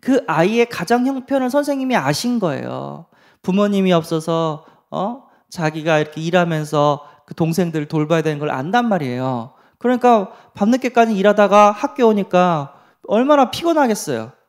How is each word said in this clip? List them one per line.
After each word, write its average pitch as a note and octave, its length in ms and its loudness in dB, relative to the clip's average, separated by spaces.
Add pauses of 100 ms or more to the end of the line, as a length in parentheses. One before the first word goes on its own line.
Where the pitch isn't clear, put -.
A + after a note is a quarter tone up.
그 C4 260 0
아이의 G#3 400 2
가정 A#3+ 380 -2
형편을 C4 440 -2
선생님이 C#4 460 -2
아신 F#3+ 440 0
거예요. C#3 680 -6 (360)
부모님이 G3 520 0
없어서, D#3+ 720 -2 (260)
어? G3+ 320 -6 (260)
자기가 D#3 500 -2
이렇게 D3+ 200 -6
일하면서 D#3 840 0 (200)
그 - 100 -18
동생들을 D#3+ 520 -2
돌봐야 D#3 340 0
되는 D3+ 180 -4
걸 D3 120 -6
안단 F#3+ 380 -2
말이에요. B2+ 640 -4 (240)
그러니까 A3+ 540 2 (220)
밤늦게까지 A#3 600 2
일하다가 G#3 560 6
학교 B3 360 -2
오니까 F3+ 680 0 (320)
얼마나 C4 440 2
피곤하겠어요. G#3+ 840 -2 (160)